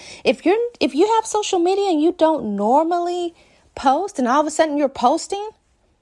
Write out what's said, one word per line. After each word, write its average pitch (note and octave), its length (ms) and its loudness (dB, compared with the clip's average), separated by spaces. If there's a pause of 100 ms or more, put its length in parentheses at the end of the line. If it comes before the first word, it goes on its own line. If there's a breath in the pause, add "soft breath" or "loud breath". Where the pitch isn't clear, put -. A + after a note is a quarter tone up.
(240 loud breath)
if - 220 0
you're, F#4 120 4 (220)
if C#4+ 140 0
you E4 220 2
have A4 100 0
social G4+ 340 -2
media F#4+ 300 0
and D4+ 120 0
you E4+ 100 2
don't D#4 440 0
normally E4+ 800 0 (420 soft breath)
post, D#4 440 0
and B3 80 0
all C4+ 140 2
of D4+ 60 0
a D4+ 40 -6
sudden D#4 260 0
you're C#4+ 120 2
posting E4 600 -2 (520)